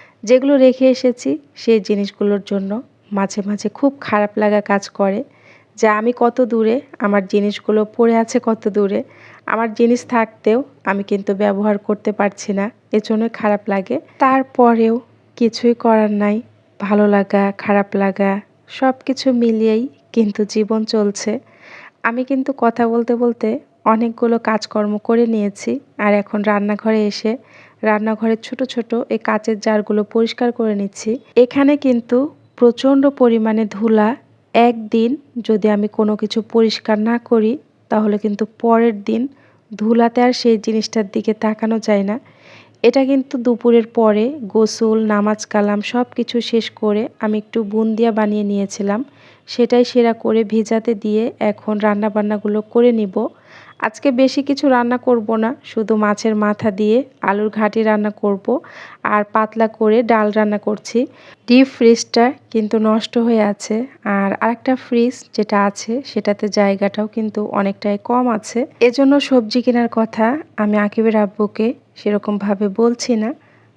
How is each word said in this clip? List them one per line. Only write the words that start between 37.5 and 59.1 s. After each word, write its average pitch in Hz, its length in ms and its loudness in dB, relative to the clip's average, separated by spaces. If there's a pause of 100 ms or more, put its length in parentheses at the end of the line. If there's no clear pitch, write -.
তাহলে 214 280 0
কিন্তু 208 260 -4 (180)
পরের 226 420 2
দিন 226 240 -2 (480)
ধুলাতে 233 460 2
আর 247 120 2
সেই 233 240 2
জিনিসটার 220 560 -4
দিকে 220 200 -2
তাকানো 220 460 -2
যায় 208 240 0
না। 208 160 -4 (640)
এটা 240 220 4
কিন্তু 269 320 -2
দুপুরের 233 560 2
পরে 214 320 2 (220)
গোসল, 220 580 0
নামাজ 208 400 0
কালাম 208 380 -2
সব 240 320 -2
কিছু 240 260 -4
শেষ 226 240 -2 (120)
করে 214 260 -2 (160)
আমি 214 180 -2
একটু 214 260 -6
বুন্দিয়া 220 480 0
বানিয়ে 208 340 -2
নিয়েছিলাম। 202 560 -4 (480)
সেটাই 240 360 2
সেরা 233 280 2
করে 226 300 0
ভিজাতে 220 500 -2
দিয়ে 214 300 -2 (160)
এখন 214 400 -2
রান্নাবান্নাগুলো 208 800 -2 (100)
করে 240 220 4
নিব। 214 240 -2 (640)
আজকে - 320 -2
বেশি 262 320 2
কিছু 277 260 -2
রান্না 247 280 0
করব 240 380 0
না, 220 140 0 (140)
শুধু 220 340 -4
মাছের 214 380 -2
মাথা 208 360 -2
দিয়ে 214 260 0 (240)
আলুর 208 300 -2
ঘাটি 214 320 -2
রান্না 214 280 0
করব 202 340 -4 (580)
আর 208 180 0 (100)